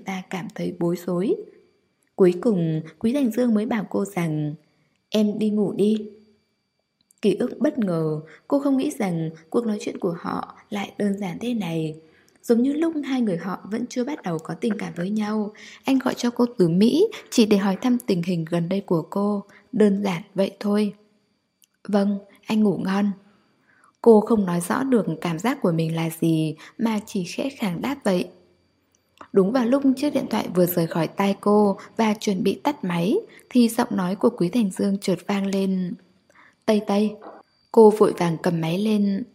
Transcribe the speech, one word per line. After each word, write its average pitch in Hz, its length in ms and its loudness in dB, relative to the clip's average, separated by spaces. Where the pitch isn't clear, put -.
ta 190 240 -8
cảm 170 260 -8
thấy 175 240 -6
bối 175 160 0
rối. 185 300 0
Cuối 180 260 6
cùng, 165 400 0
Quý 226 140 0
Thành 269 180 0
Dương 240 220 2
mới 208 120 2
bảo 226 240 -4
cô 202 160 -2
rằng, 156 480 -4
"Em 214 300 0
đi 214 100 0
ngủ 208 240 0
đi." 214 360 0
Ký 202 140 2
ức 247 240 -4
bất 302 180 0
ngờ, 160 440 -2
cô 285 120 2
không 277 180 0
nghĩ 277 220 -2
rằng 170 300 -2
cuộc 233 160 0
nói 214 160 -2
chuyện - 180 -8
của 170 200 -4
họ - 380 -8
lại 202 280 -8
đơn 202 200 -2
giản 180 220 -8
thế 240 140 -6
này. 165 420 -4
Giống 233 200 2
như 269 120 2
lúc 330 200 -2
hai 262 180 -2
người 202 160 0
họ 180 220 -6
vẫn 240 180 -6
chưa 247 140 -4
bắt 285 200 -4
đầu 165 160 -4
có - 140 -10
tình 208 240 -4
cảm 180 180 -10
với 170 140 -4
nhau, 214 440 -2
anh 269 160 2
gọi - 140 -2
cho - 160 -2
cô 240 160 0
từ 175 120 4
Mỹ 240 380 4
chỉ 233 160 4
để 208 120 4
hỏi 196 240 0
thăm 247 240 2
tình 175 180 0
hình 170 260 -2
gần 170 200 0
đây 196 120 -2
của 185 200 0
cô. 202 420 -2
Đơn 202 320 4
giản 190 180 -2
vậy 190 240 0
thôi. 208 340 0
"Vâng, 202 300 2
anh 214 180 2
ngủ 196 220 2
ngon." 202 260 0
Cô 220 200 8
không 214 240 2
nói 175 160 -2
rõ - 220 -2
được 247 220 2
cảm 165 180 -4
giác 254 220 -2
của 185 100 2
mình 165 240 0
là 165 140 -2
gì 160 460 0
mà 220 280 -2
chỉ 190 180 -6
khẽ - 260 -6
khàng 175 320 -6
đáp 247 220 -6
vậy. 180 240 0
Đúng 196 180 4
vào 254 140 0
lúc 269 180 2
chiếc 285 180 -2
điện 262 160 -2
thoại - 260 -2
vừa 180 100 4
rời 170 220 0
khỏi 165 200 -2
tai 196 340 -2
cô 208 360 2
và 220 160 2
chuẩn 208 300 -4
bị 196 200 0
tắt 294 200 -4
máy 180 340 0
thì 240 200 4
giọng 240 220 -2
nói 190 240 -2
của 240 140 2
Quý 175 200 0
Thành 208 220 0
Dương 196 300 -2
chợt 185 140 0
vang 196 180 -2
lên. 190 480 -2
"Tây 214 220 2
Tây." 208 280 0
Cô 220 180 10
vội 208 280 4
vàng 170 260 0
cầm 170 180 0
máy 160 160 -2
lên. 208 460 0